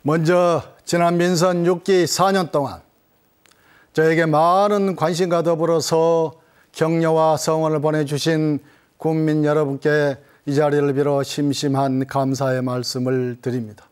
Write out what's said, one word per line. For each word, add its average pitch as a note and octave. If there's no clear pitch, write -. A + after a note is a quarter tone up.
먼저 E3
지난 E3+
민선 F3
육 F3
기 F#3
사 F#3
년 F#3
동안 A2+
저에게 D#3+
많은 F#3+
관심과 E3+
더불어서 E3
격려와 D#3+
성원을 D#3+
보내주신 D3+
국민 D#3
여러분께 D3
이 C#3+
자리를 C#3+
빌어 C#3
심심한 C3+
감사의 C3+
말씀을 B2+
드립니다. A#2